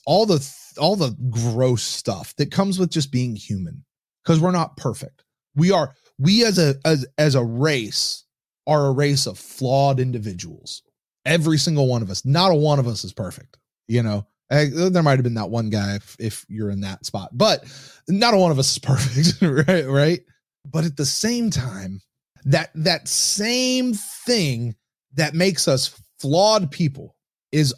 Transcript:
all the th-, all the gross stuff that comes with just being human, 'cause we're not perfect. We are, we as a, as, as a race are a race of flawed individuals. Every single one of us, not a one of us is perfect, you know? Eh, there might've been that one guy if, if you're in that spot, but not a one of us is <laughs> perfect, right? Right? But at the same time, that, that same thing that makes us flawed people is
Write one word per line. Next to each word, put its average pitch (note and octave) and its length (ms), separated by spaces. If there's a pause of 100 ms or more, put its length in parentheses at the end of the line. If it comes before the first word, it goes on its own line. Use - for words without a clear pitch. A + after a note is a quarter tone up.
all F#3+ 200
the F3 140
th-, - 380
all E3+ 180
the C3+ 200 (140)
gross A#2 540
stuff - 540
that D3 140
comes G3 260
with F#3 120
just D3 220
being B2 240
human, F#2+ 500 (400)
'cause D#3+ 140
we're F3+ 120
not E3+ 240
perfect. - 480 (320)
We E3+ 160
are, D#3 240 (220)
we G3+ 280
as F#3+ 140
a, C#3+ 240
as, D#3 220 (120)
as D3+ 180
a B2+ 80
race A#2+ 840 (420)
are D3 200
a C3+ 40
race C#3+ 360
of G#2 100
flawed C3+ 640
individuals. G#2+ 840 (420)
Every D#3 320
single C#3+ 300
one A#2+ 160
of F#2+ 80
us, F#2+ 120
not E3+ 280
a E3 40
one D3 220
of B2+ 100
us A2+ 160
is F#2+ 100
perfect, - 440 (300)
you A#2 160
know? G#2 240 (240)
Eh, D3 200
there F3+ 300
might've C3+ 220
been A#2+ 100
that G#2 160
one A2+ 220
guy G2+ 240
if, - 240
if A2 280
you're G#2+ 220
in G2 120
that G2 220
spot, - 300
but E3+ 300 (440)
not G#3+ 280
a - 20
one F3+ 140
of C3+ 80
us C3+ 140
is - 60
<laughs> - 0
perfect, C3+ 640 (260)
right? F3 200
Right? D3 320 (460)
But D#3+ 200
at D3 120
the D3+ 80
same A#3 440
time, B2 520 (420)
that, D#3 320
that D#3+ 320
same B3+ 880
thing C#3 800 (380)
that D3 200
makes F3+ 340
us C3+ 320 (200)
flawed F#3 500
people - 460 (360)
is D3 260